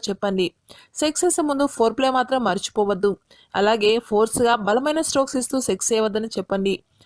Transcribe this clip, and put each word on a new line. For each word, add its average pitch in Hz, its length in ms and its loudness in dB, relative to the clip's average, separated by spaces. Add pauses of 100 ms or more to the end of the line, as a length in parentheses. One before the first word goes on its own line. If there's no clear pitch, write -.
చెప్పండి. 196 400 -2 (540)
సెక్స్ 302 240 0
చేసే 349 240 2
ముందు 277 160 0 (120)
ఫోర్‌ప్లే 226 420 2
మాత్రం 254 300 0
మర్చిపోవద్దు. 196 640 -2 (440)
అలాగే 208 360 2 (180)
ఫోర్స్గా 226 460 2 (120)
బలమైన 277 420 2
స్ట్రోక్స్ 269 320 -2
ఇస్తూ 262 180 -4 (100)
సెక్స్ 190 240 -2
చేయవద్దని 220 440 0
చెప్పండి. 196 380 -2 (320)